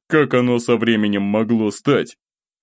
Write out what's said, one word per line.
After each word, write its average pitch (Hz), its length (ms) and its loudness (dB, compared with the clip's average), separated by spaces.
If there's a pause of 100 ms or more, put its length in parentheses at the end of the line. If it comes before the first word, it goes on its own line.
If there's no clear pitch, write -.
как 151 260 0
оно 123 260 0
со 120 180 0
временем 107 460 0
могло 107 480 0
стать? - 460 -2 (460)